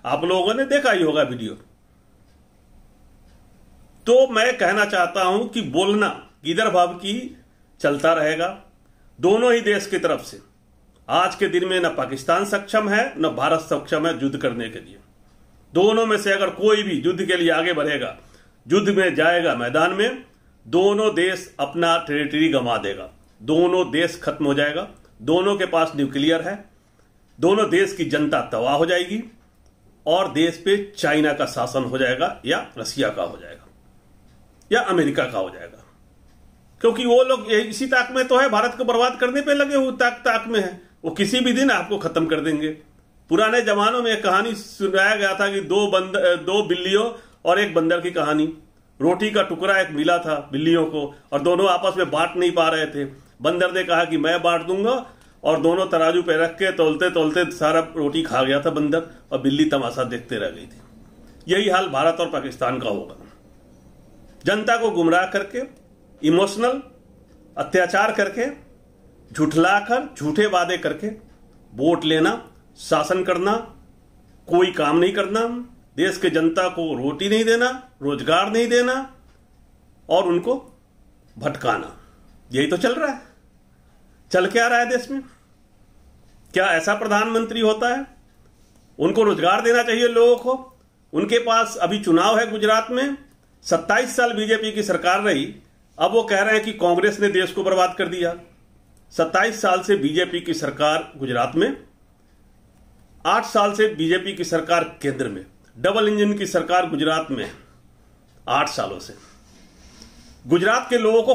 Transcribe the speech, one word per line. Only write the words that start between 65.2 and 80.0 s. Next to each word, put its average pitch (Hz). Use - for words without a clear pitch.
करके, 196
इमोशनल 196
अत्याचार 185
करके, 208
झुठलाकर, 196
झूठे 175
वादे 180
करके 160
वोट 156
लेना 160
शासन 175
करना, 185
कोई 180
काम 151
नहीं 180
करना, 202
देश 185
के 180
जनता 165
को 170
रोटी 147
नहीं 220
देना, 233
रोजगार 156
नहीं 233
देना 247